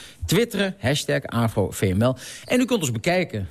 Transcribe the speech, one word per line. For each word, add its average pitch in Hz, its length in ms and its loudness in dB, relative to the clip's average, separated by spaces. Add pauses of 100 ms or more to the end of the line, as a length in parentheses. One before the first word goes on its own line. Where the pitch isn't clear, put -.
(260)
twitteren, 202 520 0
hashtag 143 480 0
Afro 110 440 0
V 98 260 0
M 104 80 4
L. 127 120 2 (280)
En - 160 2
u 262 40 4
kunt 240 160 2
ons 143 100 -2
bekijken 113 600 -2